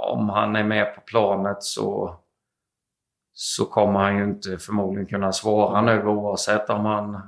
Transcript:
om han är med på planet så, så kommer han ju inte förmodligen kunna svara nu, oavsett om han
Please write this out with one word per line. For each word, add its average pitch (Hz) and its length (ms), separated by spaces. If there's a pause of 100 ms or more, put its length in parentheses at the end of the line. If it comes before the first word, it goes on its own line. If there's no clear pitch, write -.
(120)
om 110 160
han 107 280
är 107 80
med 107 300
på - 60
planet 101 640
så, 98 540 (1160)
så - 320
kommer 101 360
han 101 160
ju 101 80
inte 98 340
förmodligen 98 480
kunna 98 260
svara 107 480
nu, 110 260
oavsett 104 640
om 107 140
han 104 440